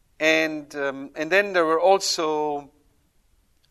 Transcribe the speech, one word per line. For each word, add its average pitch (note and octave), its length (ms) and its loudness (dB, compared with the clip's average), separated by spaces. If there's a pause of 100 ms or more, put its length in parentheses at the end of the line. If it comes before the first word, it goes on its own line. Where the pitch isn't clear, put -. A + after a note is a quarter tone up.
(200)
And, D#3 560 0
um, C#3 400 -6
and D#3 160 -6
then G3 220 2
there F3 120 2
were D#3+ 140 2
also, D#3 880 0 (1000)